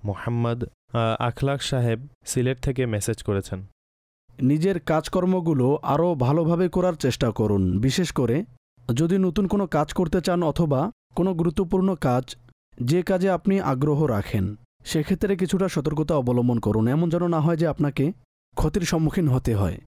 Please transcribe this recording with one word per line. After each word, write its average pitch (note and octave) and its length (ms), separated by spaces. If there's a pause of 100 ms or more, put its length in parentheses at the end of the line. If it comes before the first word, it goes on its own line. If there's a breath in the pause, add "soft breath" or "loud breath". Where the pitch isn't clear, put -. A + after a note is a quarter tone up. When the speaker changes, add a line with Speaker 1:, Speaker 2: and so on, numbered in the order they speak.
Speaker 1:
মোহাম্মদ, A#2 580
আহ, A2+ 560
আখলাক C3+ 420
সাহেব A#2+ 380 (260)
সিলেট B2+ 360
থেকে C3 240
মেসেজ A2 380
করেছেন। G2 360 (800)
Speaker 2:
নিজের D#3 400
কাজকর্মগুলো D#3+ 880 (160)
আরও D3+ 320
ভালোভাবে D#3+ 540
করার F3+ 260
চেষ্টা C3 360
করুন, G#2 320 (160)
বিশেষ C3+ 320
করে B2 260 (520)
যদি D#3+ 280
নতুন F#3+ 300
কোনো G3+ 200
কাজ D3+ 260
করতে F3+ 280
চান F3 220
অথবা D3 380 (340)
কোনো F#3 180
গুরুত্বপূর্ণ F3+ 600
কাজ, B2+ 300 (560)
যে C#3 220
কাজে F#3+ 260
আপনি F#3 320
আগ্রহ C#3+ 440
রাখেন, G#2 400 (400)
সেক্ষেত্রে F#3 500
কিছুটা F#3 340
সতর্কতা D3+ 460
অবলম্বন B2 440
করুন। G#2+ 280
এমন D#3 220
যেন E3+ 180
না E3+ 120
হয় D#3+ 180
যে E3 100
আপনাকে C#3 380 (520)
ক্ষতির E3+ 280
সম্মুখীন D#3+ 420
হতে B2 280
হয়। G2 320